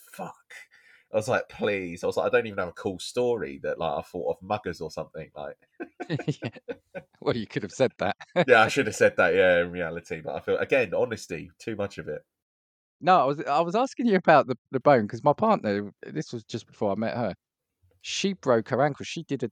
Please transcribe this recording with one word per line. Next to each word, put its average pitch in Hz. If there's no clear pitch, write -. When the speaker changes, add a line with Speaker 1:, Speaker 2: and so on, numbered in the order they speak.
Speaker 1:
"Fuck." -
I -
was 107
like, 104
"Please." 92
I 92
was 95
like, 95
"I 110
don't 113
even 101
have 90
a -
cool 95
story 110
that, 73
like, 80
I -
fought 78
off -
muggers 95
or 78
something." 78
Like, 71
<laughs> -
Speaker 2:
<laughs> -
Yeah. 139
Well, 131
you 104
could 113
have 98
said 123
that. 92
<laughs> 170
Speaker 1:
Yeah, 117
I 107
should 123
have 101
said 107
that, 90
yeah, 92
in 87
reality. 85
But 76
I 85
feel, -
again, 107
honesty, 95
too -
much 101
of 78
it. 73
Speaker 2:
No, 175
I 135
was, 147
I 143
was 170
asking 254
you 196
about 151
the, 127
the 131
bone 123
'cause 110
my 143
partner, 104
this 147
was 117
just -
before 104
I 98
met 110
her, 107
she -
broke 120
her 127
ankle. 139
She -
did 131
a 110